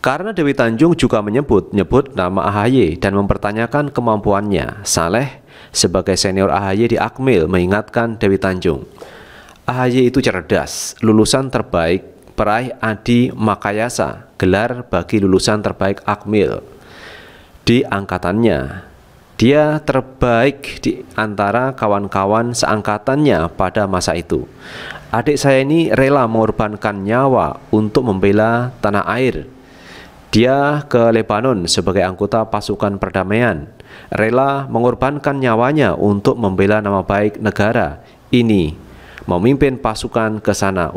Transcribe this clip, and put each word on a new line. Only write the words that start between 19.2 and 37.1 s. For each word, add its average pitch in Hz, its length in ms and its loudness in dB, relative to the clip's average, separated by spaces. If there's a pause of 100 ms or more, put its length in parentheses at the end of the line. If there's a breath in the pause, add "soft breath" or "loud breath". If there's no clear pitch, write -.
Dia 151 480 4
terbaik 131 1000 -2
di - 180 -4 (140)
antara 107 580 -2
kawan-kawan 101 800 0
seangkatannya 107 1040 0
pada 98 340 0
masa 90 300 -2
itu. 76 260 -4 (680 loud breath)
Adik 139 240 0
saya 135 240 4
ini 160 260 2
rela 135 380 2
mengorbankan 107 800 -2
nyawa 120 500 2 (140)
untuk 107 320 2
membela 110 800 2
tanah 101 320 -2
air. 117 340 -2 (840 loud breath)
Dia 139 560 2
ke 117 240 4
Lebanon 107 560 0
sebagai 95 320 0
anggota 98 440 0
pasukan 101 520 -4
perdamaian, 95 720 -2 (400 loud breath)
rela 135 560 0
mengorbankan 127 720 -2
nyawanya 123 560 2
untuk 101 440 0
membela 101 440 2
nama 101 240 -2
baik 104 320 0